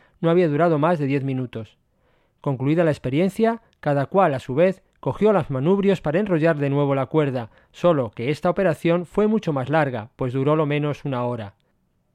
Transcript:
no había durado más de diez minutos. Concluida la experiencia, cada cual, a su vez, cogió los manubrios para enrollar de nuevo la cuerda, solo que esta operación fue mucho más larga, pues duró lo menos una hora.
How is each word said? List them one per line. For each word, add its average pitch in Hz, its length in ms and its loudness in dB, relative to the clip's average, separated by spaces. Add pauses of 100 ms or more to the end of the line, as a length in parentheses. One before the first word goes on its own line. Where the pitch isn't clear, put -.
(200)
no 165 80 0
había 170 200 4
durado 151 300 2
más 160 200 2
de 143 80 -2
diez 135 180 -2
minutos. 127 540 -8 (640)
Concluida 143 420 0
la 160 60 2
experiencia, 185 720 -2 (180)
cada 143 260 0
cual, 175 280 2
a 131 40 -6
su 127 160 -8
vez, 180 280 2 (180)
cogió 196 320 0
los 185 180 0
manubrios 185 520 0
para 156 180 0
enrollar 165 380 2
de 143 120 -2
nuevo 139 240 0
la 135 120 -2
cuerda, 131 440 -2 (200)
solo 143 400 0
que 117 200 -6
esta 165 200 -2
operación 170 560 0
fue 208 200 0
mucho 214 260 0
más 131 180 -4
larga, 135 460 0
pues 127 180 -4
duró 135 200 2
lo 156 120 0
menos 147 400 -4
una 123 180 -4
hora. 113 300 -8 (600)